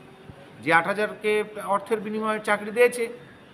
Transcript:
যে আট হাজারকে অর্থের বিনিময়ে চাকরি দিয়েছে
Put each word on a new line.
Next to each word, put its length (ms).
যে 120
আট 140
হাজারকে 580
অর্থের 360
বিনিময়ে 440
চাকরি 260
দিয়েছে 380